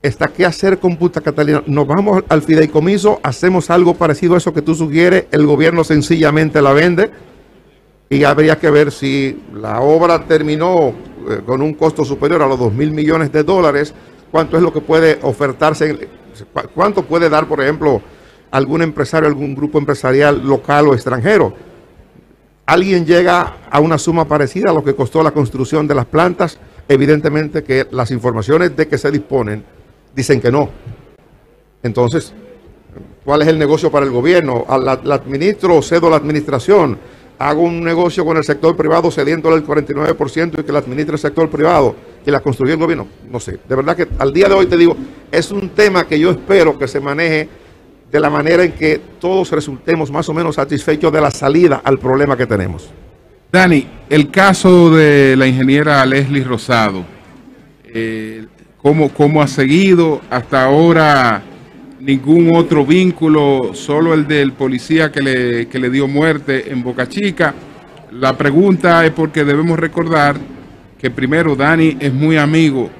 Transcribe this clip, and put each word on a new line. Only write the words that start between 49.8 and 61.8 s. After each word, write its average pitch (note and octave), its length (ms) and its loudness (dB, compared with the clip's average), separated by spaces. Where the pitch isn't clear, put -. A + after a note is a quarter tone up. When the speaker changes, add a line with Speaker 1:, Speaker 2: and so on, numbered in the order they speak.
Speaker 1:
más D3+ 180 -4
o D#3+ 60 -4
menos D#3+ 220 -4
satisfechos D3+ 560 -2
de D#3 80 2
la C#3+ 100 0
salida C#3+ 540 2
al C3+ 140 2
problema C3+ 380 0
que B2 100 -2
tenemos. F#2 420 -4
Speaker 2:
Dani, E3+ 340 4
el C#3+ 220 2
caso F#3 600 4
de C#3+ 460 4
la C3 100 2
ingeniera C3+ 600 2
Leslie C3+ 360 0
Rosado, A2 600 -2
eh, A2 600 -10
¿cómo, D3 300 2
cómo D3+ 320 2
ha C#3+ 40 2
seguido? D#3+ 840 2
Hasta C3 340 0
ahora C#3+ 800 4